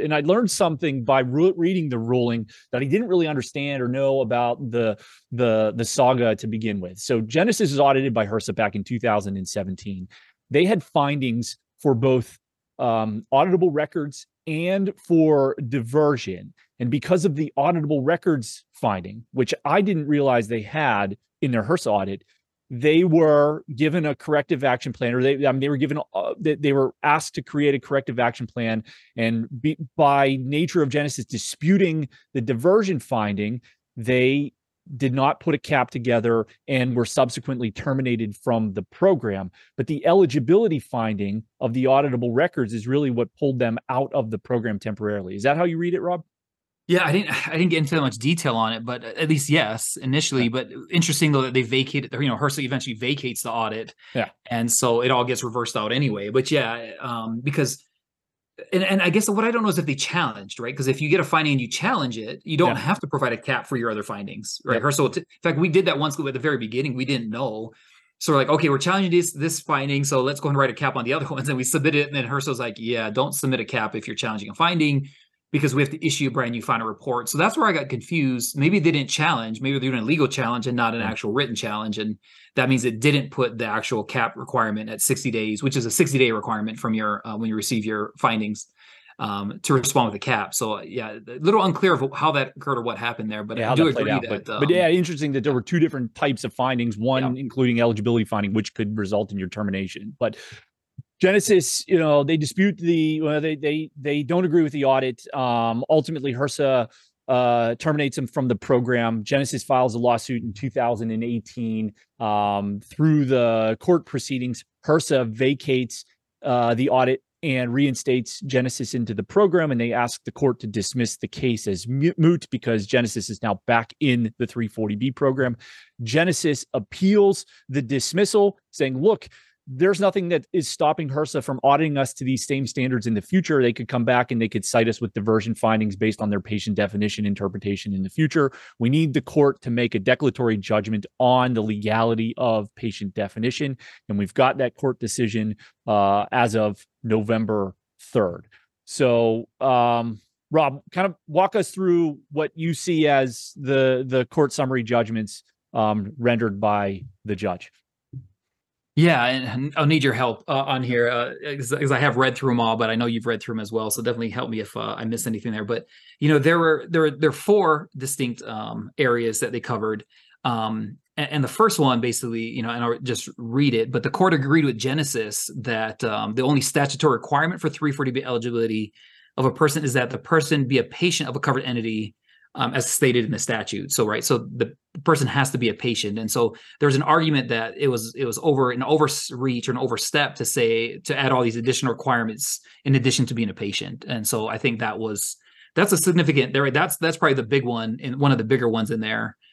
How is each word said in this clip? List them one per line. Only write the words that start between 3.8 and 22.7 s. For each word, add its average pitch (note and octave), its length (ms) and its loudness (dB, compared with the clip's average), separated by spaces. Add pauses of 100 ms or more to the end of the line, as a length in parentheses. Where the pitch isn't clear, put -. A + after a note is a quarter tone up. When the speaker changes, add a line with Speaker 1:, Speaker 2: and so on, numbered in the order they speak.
Speaker 1:
or B2 60 -2
know C3+ 320 2
about A#2+ 500 -2
the, A2+ 280 0 (320)
the, A2 440 2
the A#2 120 -2
saga A#2+ 500 4
to B2+ 100 -10
begin A2 320 -4
with. F#2 200 -10
So A#2 240 0
Genesis F3 500 2
is C#3 80 2
audited C3+ 320 4
by G#2+ 140 0
hrsa G#2+ 280 -4
back G#2 200 0
in G2+ 100 -4
two B2 140 -6
thousand G#2 400 0
and F#2 100 -8
seventeen. F#2+ 600 -8 (420)
They D3+ 160 4
had G3 180 0
findings C3+ 720 -2 (240)
for C#3+ 140 4
both, B2+ 440 2 (400)
um, A2 540 -2
auditable F3 400 4
records D3 540 -4 (200)
and F3 460 -2 (140)
for D#3 500 4 (120)
diversion. A#2+ 840 0 (280)
And A#2+ 100 -2
because D#3 340 2
of D#3 120 0
the D3+ 200 -2
auditable D3+ 460 2
records D3+ 680 0
finding, G#2 600 -4
which B2+ 220 0 (100)
I E3+ 180 4
didn't E3 260 0
realize C3 400 2
they A2+ 140 -4
had G#2 540 -2 (240)
in C3+ 120 0
their A2+ 100 2
hrsa D#3 240 -2
audit, G2 380 -2 (460)